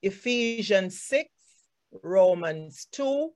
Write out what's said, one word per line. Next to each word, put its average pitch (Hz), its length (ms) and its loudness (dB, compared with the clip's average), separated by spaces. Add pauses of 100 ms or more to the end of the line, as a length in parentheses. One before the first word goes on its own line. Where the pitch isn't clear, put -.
Ephesians 208 960 -2
six, 294 280 -2 (720)
Romans 170 880 2
two 277 440 -2